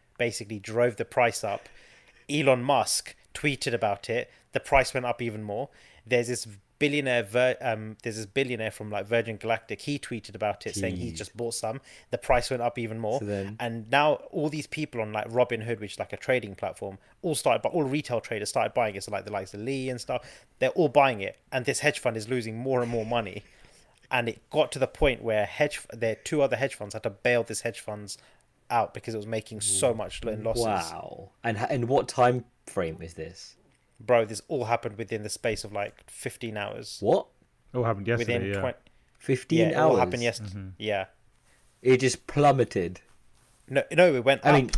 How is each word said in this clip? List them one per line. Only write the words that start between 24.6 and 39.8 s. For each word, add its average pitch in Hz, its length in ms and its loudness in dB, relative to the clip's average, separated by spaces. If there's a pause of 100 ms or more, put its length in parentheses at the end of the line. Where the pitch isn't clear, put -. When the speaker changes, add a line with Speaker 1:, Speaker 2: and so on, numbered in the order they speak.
Speaker 1:
to 143 60 -8
the 131 80 4
point 120 360 2
where 107 220 2
hedge - 340 0
f-, - 220 -14
the 113 240 0
two 156 160 0
other 123 160 4
hedge 131 180 -2
funds 104 200 -10
had 110 80 -8
to 113 80 -4
bail 120 320 2
this 113 200 -6
hedge 113 180 -6
funds 104 360 -10 (540)
out 113 240 0
because 113 180 -8
it 113 60 -4
was 104 80 -8
making 110 340 -6
so - 320 2
much 107 320 -8
lo-, 113 80 -2
in 107 120 -6
losses. 113 200 2
Speaker 2:
Wow. 87 640 -2 (140)
And 113 140 0
h-, 113 100 0
and 120 200 0
what - 200 2
time 123 380 4 (200)
frame 82 360 -4
is 82 120 -12
this? - 420 -14 (440)
Speaker 1:
Bro, 117 260 4
this 104 220 -10
all 131 160 -2
happened 110 320 -2
within 107 280 -6
the 104 40 -8
space - 360 -4
of, 104 100 -12
like, 101 340 -8
fifteen - 480 -8
hours. 104 440 -8
Speaker 2:
What? 120 260 4 (480)
Speaker 3:
It - 20 -8
all 123 80 2
happened 101 220 -2
yesterday, 117 320 2
Speaker 1:
Within 98 160 -2
Speaker 3:
yeah. 98 60 -2
Speaker 1:
twen- 120 140 -2 (440)
Speaker 2:
Fifteen 143 400 0
Speaker 1:
yeah, 127 120 6
it - 60 0
all 156 200 6